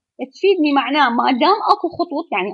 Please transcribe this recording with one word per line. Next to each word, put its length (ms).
تفيدني 380
معناه 360
ما 220
دام 280
أكو 160
خطوط 340
يعني 220